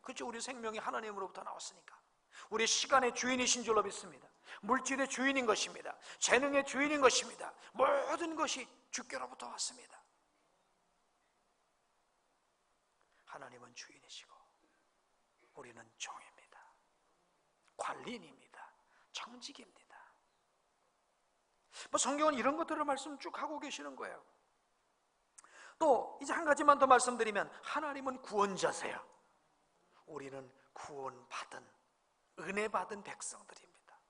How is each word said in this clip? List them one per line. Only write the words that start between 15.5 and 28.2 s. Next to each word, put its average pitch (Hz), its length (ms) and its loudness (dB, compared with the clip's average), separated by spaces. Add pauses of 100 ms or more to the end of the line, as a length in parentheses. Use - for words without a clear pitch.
우리는 117 420 -18
종입니다. - 640 -14 (1160)
관리인입니다. 156 960 -10 (380)
청직입니다. 240 680 -14 (2000)
뭐, 294 80 0
성경은 294 380 4
이런 262 220 2
것들을 311 280 -2
말씀 285 340 -4
쭉 311 220 -8
하고 285 180 -6
계시는 285 360 -10
거예요. 220 280 -10 (1600)
또 285 420 4
이제 277 120 -4
한 330 120 -2
가지만 294 320 8
더 262 100 8
말씀드리면, 226 640 6 (140)
하나님은 269 580 -4